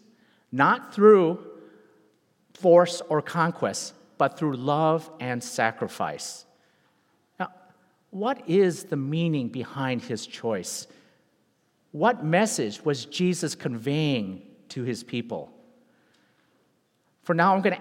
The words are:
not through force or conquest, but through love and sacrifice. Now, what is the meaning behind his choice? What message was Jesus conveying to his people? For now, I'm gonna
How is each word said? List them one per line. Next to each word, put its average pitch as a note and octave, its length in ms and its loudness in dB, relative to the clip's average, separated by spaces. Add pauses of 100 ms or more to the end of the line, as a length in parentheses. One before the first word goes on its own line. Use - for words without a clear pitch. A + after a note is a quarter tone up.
(500)
not F3 440 2
through G3+ 520 6 (1080)
force F3 560 6
or D3+ 140 0
conquest, D#3+ 720 -4 (240)
but C#3 180 0
through D3 200 -2
love D#3 540 0 (100)
and B2 220 -6
sacrifice. G#2 1000 -6 (960)
Now, - 100 -6 (600)
what G#3+ 360 -6
is F3 380 4
the D#3 120 -6
meaning D3 520 -2
behind B2+ 540 -6
his A2 240 -8
choice? - 600 -6 (1080)
What G3 320 -2
message E3 600 0
was C3+ 180 -2
Jesus F3+ 500 -2
conveying B2 840 -4 (300)
to B2+ 120 -10
his A#2+ 220 -6
people? A#2 480 -8 (1700)
For F3 120 -2
now, F3+ 200 4
I'm G3 60 0
gonna F#3 200 0